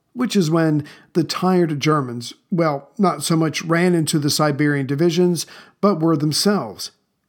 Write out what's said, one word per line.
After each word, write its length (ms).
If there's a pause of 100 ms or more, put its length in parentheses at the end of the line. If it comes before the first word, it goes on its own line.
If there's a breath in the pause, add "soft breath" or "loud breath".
(140)
which 220
is 160
when 340 (280 loud breath)
the 100
tired 560
Germans, 540 (180)
well, 460
not 260
so 120
much 280
ran 320
into 240
the 100
Siberian 560
divisions, 640 (340 loud breath)
but 180
were 160
themselves 760 (380)